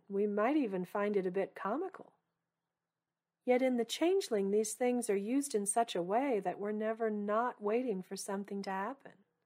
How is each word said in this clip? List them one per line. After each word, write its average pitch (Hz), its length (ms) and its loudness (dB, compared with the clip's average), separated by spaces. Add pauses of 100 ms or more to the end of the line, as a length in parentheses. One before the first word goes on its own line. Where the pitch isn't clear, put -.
we 196 160 0
might 214 320 2
even 190 260 0
find 208 320 0
it 190 120 2
a 175 40 -2
bit 185 220 -2
comical. 277 580 -6 (1300)
Yet 247 160 4
in 254 160 2
The 226 80 2
Changeling, 311 640 0
these 214 240 2
things 247 380 0
are 196 40 4
used 240 380 0
in 202 140 0
such 233 280 0
a 180 60 0
way 220 420 2
that 180 160 -4
we're 202 120 -4
never 220 400 -2
not 208 500 0
waiting 208 400 0
for 196 140 -10
something 196 480 -6
to 196 80 -6
happen. 196 400 -6 (340)